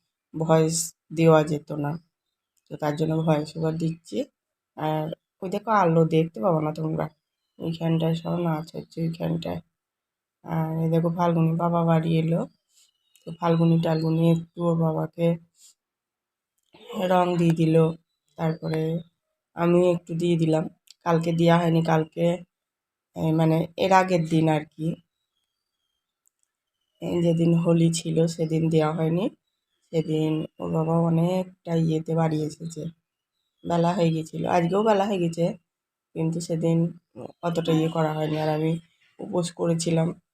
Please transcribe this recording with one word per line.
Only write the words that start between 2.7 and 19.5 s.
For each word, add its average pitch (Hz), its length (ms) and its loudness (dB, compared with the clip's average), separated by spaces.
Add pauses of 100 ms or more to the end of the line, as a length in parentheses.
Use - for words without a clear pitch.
তো - 60 -16
তার 151 180 -2
জন্য 160 220 -2
ভয়েস 156 380 0
ওভার 160 220 -4
দিচ্ছি। 165 400 -6 (600)
আর 156 280 -4 (320)
ওই 190 120 -10
দেখো 208 220 -6
আলো 170 340 4
দেখতে 160 360 0
পাবো 175 180 2
না 151 140 -4
তোমরা, 160 320 -4 (540)
ওইখানটায় 165 560 -2
সব 170 240 -6
নাচ 165 340 -4
হচ্ছে 160 280 -14
ওইখানটায়। 165 600 -4 (840)
আর 160 320 -4
এই 165 120 -2
দেখো 165 200 2
ফাল্গুনি 170 460 0
বাবা 170 280 0
বাড়ি 165 340 2
এলো, 165 240 0 (840)
তো - 60 -14
ফাল্গুনি 165 480 2
টাল্গুনি 160 500 0
একটু 165 300 -2
ওর 170 160 0
বাবাকে 160 500 -2 (1800)
রং 180 160 4 (120)
দিয়ে 170 180 4
দিল, 160 200 2 (640)
তারপরে 160 440 -4 (760)